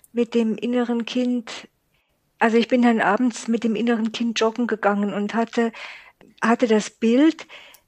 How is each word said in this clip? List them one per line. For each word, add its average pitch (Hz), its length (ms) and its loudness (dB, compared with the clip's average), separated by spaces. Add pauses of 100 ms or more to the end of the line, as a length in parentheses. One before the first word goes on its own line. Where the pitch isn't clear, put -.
(140)
mit 233 200 -2
dem 226 240 0
inneren 240 480 -2
Kind. 247 600 -4 (720)
Also 226 180 4
ich 226 100 2
bin 254 140 2
dann 233 200 4
abends 220 460 0
mit 226 160 0
dem 220 120 0
inneren 226 360 -2
Kind 233 280 -4
joggen 226 280 0
gegangen 202 460 0
und 202 200 -4
hatte, 226 380 -2 (680)
hatte 233 260 2
das 214 220 2
Bild, 269 580 2 (400)